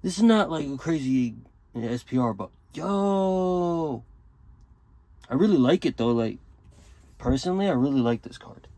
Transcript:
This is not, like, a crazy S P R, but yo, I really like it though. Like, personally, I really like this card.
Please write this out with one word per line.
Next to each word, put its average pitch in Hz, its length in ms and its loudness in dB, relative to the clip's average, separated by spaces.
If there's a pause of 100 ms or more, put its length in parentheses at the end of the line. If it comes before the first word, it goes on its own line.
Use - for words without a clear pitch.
This 180 160 -4
is 220 60 4
not, 220 260 6
like, 156 160 -4
a 139 100 -8
crazy 131 600 -2 (380)
S 117 280 -6
P 127 160 -4
R, 117 160 0
but 95 160 -10 (240)
yo, 185 1300 -2 (1300)
I 120 40 -4
really 190 220 4
like 139 300 4
it 127 100 -2
though. 117 140 0
Like, 117 280 -2 (800)
personally, 180 520 -2
I 170 40 0
really 135 280 0
like 117 220 0
this - 140 -16
card. - 300 -20 (120)